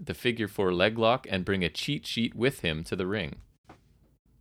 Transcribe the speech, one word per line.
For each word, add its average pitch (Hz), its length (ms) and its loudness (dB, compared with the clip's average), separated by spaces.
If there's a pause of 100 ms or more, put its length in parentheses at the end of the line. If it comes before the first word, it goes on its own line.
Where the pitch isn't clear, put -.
the - 100 -6
figure 113 360 0
four 92 240 2
leg 104 260 4
lock, 113 300 4
and 92 160 0
bring 98 180 0
a 82 60 2
cheat - 360 -6
sheet - 300 -4
with 127 240 0
him 80 240 -2
to - 120 -6
the 92 120 -2
ring. 95 300 -4 (1040)